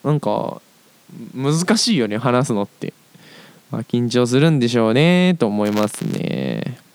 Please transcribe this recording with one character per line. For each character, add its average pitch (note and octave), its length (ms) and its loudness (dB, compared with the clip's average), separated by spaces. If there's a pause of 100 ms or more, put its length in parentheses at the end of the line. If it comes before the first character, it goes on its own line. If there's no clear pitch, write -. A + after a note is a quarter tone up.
な D3+ 100 0
ん C#3+ 60 0
か、 - 400 -4 (760)
難 D#3+ 420 0
し A#3 160 0
い E3 40 2
よ A2+ 100 0
ね、 G#2 100 -4
話 B2 300 0
す A#2+ 60 -4
の G2+ 100 -2
っ G2+ 40 -6
て。 - 240 -12 (760)
ま A2+ 100 -6
あ、 A2+ 40 -6
緊 A#2+ 260 -2
張 B2 160 2
す B2 140 2
る D#3+ 100 4
ん D3+ 80 4
で A#2+ 100 2
し A#2 120 0
ょ A2 100 2
う A2+ 60 2
ね、 F3+ 420 4
と A#2+ 80 0
思 G#2 220 0
い G#2 40 0
ま G#2 160 0
す - 200 -8
ね。 - 720 -4 (160)